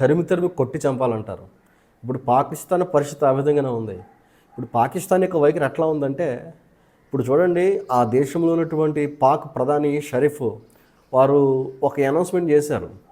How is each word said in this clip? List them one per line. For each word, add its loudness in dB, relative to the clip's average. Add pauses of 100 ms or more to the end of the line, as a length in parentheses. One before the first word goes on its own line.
తరిమి 2
తరిమి 0
కొట్టి -4
చంపాలంటారు. -4 (640)
ఇప్పుడు -6
పాకిస్తాన్ 0 (100)
పరిస్థితి 0
ఆ 4
విధంగానే 0
ఉంది. -6
ఇప్పుడు -16
పాకిస్తాన్ 0
యొక్క -2
వైఖరి 4
ఎట్లా -2
ఉందంటే, -4 (520)
ఇప్పుడు -4
చూడండి, 2 (100)
ఆ 4
దేశంలో 0
ఉన్నటువంటి -2
పాక్ 0
ప్రధాని 0
షరీఫ్ -2 (560)
వారు 4 (120)
ఒక -2
అనౌన్స్‌మెంట్ 0
చేశారు 0 (220)